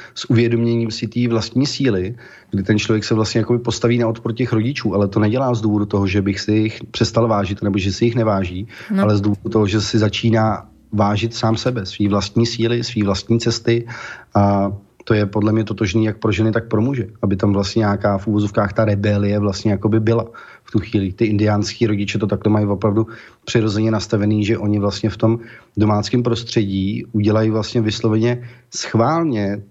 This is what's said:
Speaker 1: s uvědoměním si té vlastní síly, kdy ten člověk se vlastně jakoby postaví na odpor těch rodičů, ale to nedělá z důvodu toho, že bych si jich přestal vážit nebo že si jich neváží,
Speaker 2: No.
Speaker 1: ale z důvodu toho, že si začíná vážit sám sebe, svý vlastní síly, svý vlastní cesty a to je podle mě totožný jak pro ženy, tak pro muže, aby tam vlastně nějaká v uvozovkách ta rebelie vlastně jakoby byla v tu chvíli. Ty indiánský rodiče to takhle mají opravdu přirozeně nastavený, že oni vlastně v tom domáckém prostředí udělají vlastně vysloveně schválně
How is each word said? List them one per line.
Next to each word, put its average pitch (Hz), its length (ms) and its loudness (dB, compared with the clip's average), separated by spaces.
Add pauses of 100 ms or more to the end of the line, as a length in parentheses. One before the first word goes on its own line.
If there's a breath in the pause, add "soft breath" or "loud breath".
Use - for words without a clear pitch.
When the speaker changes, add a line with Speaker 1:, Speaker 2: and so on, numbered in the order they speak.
(140 loud breath)
Speaker 1:
s - 160 -6
uvědoměním 117 600 2
si 110 160 -6
té 120 220 -2
vlastní 117 380 0
síly, 110 480 0 (360 loud breath)
kdy 98 120 -2
ten 104 160 2
člověk 107 260 0
se 117 100 0
vlastně 110 240 0
jakoby 120 200 2
postaví 120 400 0
na 117 100 2
odpor 117 240 -4
těch 120 200 -2
rodičů, 110 420 -2
ale 101 140 2
to 107 120 -2
nedělá 120 340 2
z 107 60 -2
důvodu 104 260 0
toho, 98 200 0
že 95 160 0
bych 101 180 0
si - 120 -2
jich 107 380 0
přestal 117 380 0
vážit 101 340 -2
nebo 101 160 0
že 95 140 0
si 117 120 0
jich 117 120 2
neváží, 98 520 0 (220 loud breath)
Speaker 2:
No. 190 120 2
Speaker 1:
ale 104 140 4
z 101 40 2
důvodu 104 300 -2
toho, 107 160 4
že 101 140 0
si 113 180 0
začíná 110 680 0 (240)
vážit 104 420 0
sám 113 220 0
sebe, 120 300 -4
svý 101 220 -2
vlastní 101 380 0
síly, 117 380 -2
svý - 180 -2
vlastní 101 380 0
cesty 117 460 0 (480 loud breath)
a 101 380 2 (340)
to 113 80 2
je 104 120 2
podle 104 260 0
mě 110 120 0
totožný 104 400 0
jak 107 140 -2
pro 110 140 0
ženy, 110 200 2
tak 113 160 -2
pro 110 140 2
muže, 123 240 -2 (160)
aby 98 140 0
tam 101 160 2
vlastně 101 280 0
nějaká 101 380 2
v 98 80 -6
uvozovkách 104 460 0
ta 110 120 0
rebelie 101 540 2
vlastně 104 320 0
jakoby 104 300 2
byla 113 240 2 (400 loud breath)
v - 60 -20
tu 117 80 0
chvíli. 95 340 -2
Ty 120 120 0
indiánský 104 640 0
rodiče 104 320 -2
to 104 80 -2
takhle 101 260 0
mají 107 140 2
opravdu 101 400 0 (380 loud breath)
přirozeně 110 460 0
nastavený, 104 540 0
že 110 140 0
oni 104 200 0
vlastně 101 320 0
v - 60 -8
tom 113 220 2 (380 loud breath)
domáckém 107 460 2
prostředí 110 880 -2
udělají 110 380 2
vlastně 110 300 -2
vysloveně 113 600 0 (320 loud breath)
schválně 113 960 0